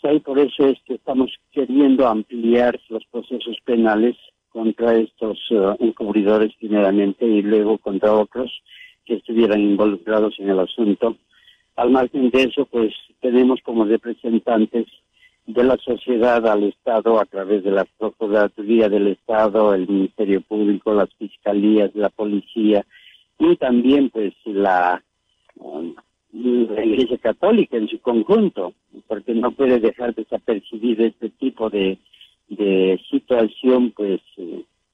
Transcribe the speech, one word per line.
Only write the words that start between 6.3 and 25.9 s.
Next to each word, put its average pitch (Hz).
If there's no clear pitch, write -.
primeramente 101
y 107
luego 107
contra 104
otros 107
que 120
estuvieran 107
involucrados 104
en 98
el 95
asunto. 110
Al 120
margen 131
de 131
eso, 131
pues, 113
tenemos 127
como 113
representantes 113
de 113
la 127
sociedad 120
al 104
Estado 110
a 101
través 98
de 101
la 98
Procuraduría 107
del 101
Estado, 107
el 92
Ministerio 98
Público, 104
las 101
fiscalías, 101
la 104
policía 104
y 170
también, 131
pues, 104
la, 92
um, 78